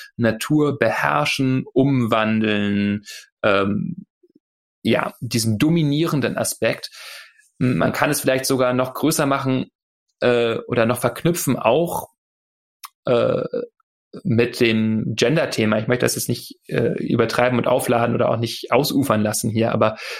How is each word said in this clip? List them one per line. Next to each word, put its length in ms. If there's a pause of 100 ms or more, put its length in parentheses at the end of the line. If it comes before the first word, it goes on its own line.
(180)
Natur 600
beherrschen, 960
umwandeln, 1300 (380)
ähm, 640 (840)
ja, 320
diesem 380
dominierenden 800
Aspekt. 520 (720)
Man 320
kann 180
es 120
vielleicht 240
sogar 280
noch 200
größer 320
machen, 420 (540)
äh, 340 (120)
oder 180
noch 140
verknüpfen, 580
auch, 520 (960)
äh, 380 (800)
mit 380
dem 540
Gender-Thema. 640
Ich 80
möchte 180
das 100
jetzt 140
nicht, 280 (100)
äh, 260 (100)
übertreiben 560
und 80
aufladen 480
oder 140
auch 80
nicht 340
ausufern 500
lassen 280
hier, 240
aber 240 (220)